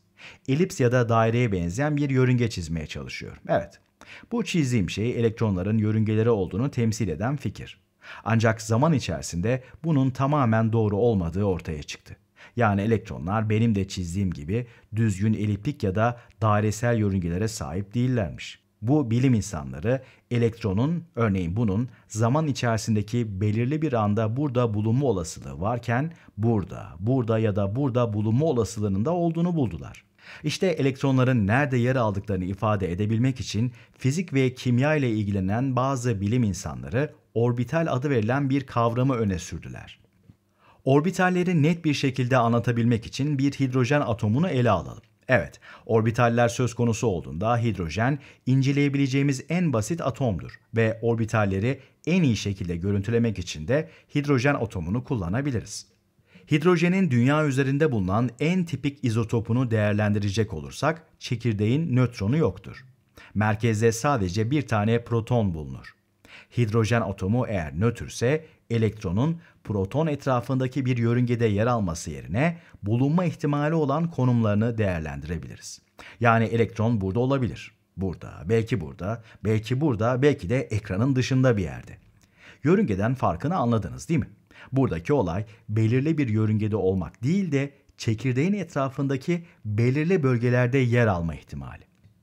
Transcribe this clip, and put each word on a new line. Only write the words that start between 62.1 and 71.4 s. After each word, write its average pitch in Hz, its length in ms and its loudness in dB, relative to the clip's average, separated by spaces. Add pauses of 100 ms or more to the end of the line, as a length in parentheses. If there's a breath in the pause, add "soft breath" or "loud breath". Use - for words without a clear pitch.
yoktur. 98 480 -4 (500 loud breath)
Merkezde 110 580 2
sadece 110 580 0
bir 147 160 0
tane 113 380 2
proton 113 500 0
bulunur. 67 400 -12 (640 loud breath)
Hidrojen 113 440 2
atomu 98 480 -2
eğer 80 320 -4
nötrse 120 640 -2 (240 loud breath)
elektronun 113 680 0 (240 loud breath)
proton 104 420 -2
etrafındaki 131 800 -2
bir 127 100 0
yörüngede 117 500 2